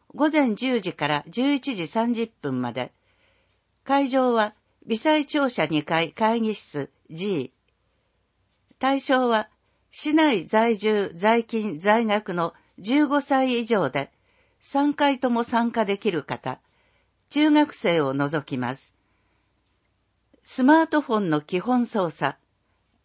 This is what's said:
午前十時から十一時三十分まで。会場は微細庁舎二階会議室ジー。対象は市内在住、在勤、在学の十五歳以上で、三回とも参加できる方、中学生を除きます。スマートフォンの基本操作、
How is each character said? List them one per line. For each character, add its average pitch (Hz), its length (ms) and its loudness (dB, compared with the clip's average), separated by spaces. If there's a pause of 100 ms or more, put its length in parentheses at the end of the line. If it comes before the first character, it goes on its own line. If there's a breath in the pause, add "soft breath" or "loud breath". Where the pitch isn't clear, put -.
(140)
午 294 160 0
前 277 260 2
十 247 240 -2
時 170 140 -4
か 147 160 -2
ら 147 180 -2
十 247 240 0
一 277 240 -4
時 170 120 -4
三 226 260 -2
十 226 140 -2
分 131 340 -6
ま 120 100 -4
で。 123 220 -8 (880)
会 277 240 0
場 254 260 2
は 214 220 0 (320)
微 226 100 -2
細 311 280 2
庁 285 240 -2
舎 185 160 -2
二 147 180 0
階 165 300 -2
会 226 260 0
議 220 160 -2
室 - 360 -10 (180)
ジ 165 420 -4
ー。 - 0 - (1300)
対 269 220 0
象 254 260 2
は 220 220 0 (420)
市 294 220 -4
内 285 320 4
在 220 320 2
住、 208 360 0
在 220 300 2
勤、 214 340 -4
在 214 280 2
学 208 280 -2
の 170 200 -2 (240 soft breath)
十 262 300 0
五 285 140 0
歳 262 380 0
以 233 60 -4
上 202 240 0
で、 139 220 -6 (480)
三 285 340 0
回 285 260 0
と 254 100 0
も 233 140 0
参 233 280 0
加 220 140 0
で 202 120 -2
き 208 140 -2
る 156 120 -2
方、 - 360 -8 (720)
中 302 220 2
学 294 220 4
生 170 280 0
を 135 120 0
除 143 320 -2
き 139 120 -6
ま 127 180 -4
す。 - 200 -18 (1500)
ス - 200 -4
マ 311 200 6
ー 320 40 0
ト 302 120 0
フ 262 160 -2
ォ 214 40 0
ン 190 100 -2
の 151 100 2
基 180 220 -4
本 240 240 0
操 190 240 -2
作、 147 280 -4 (680)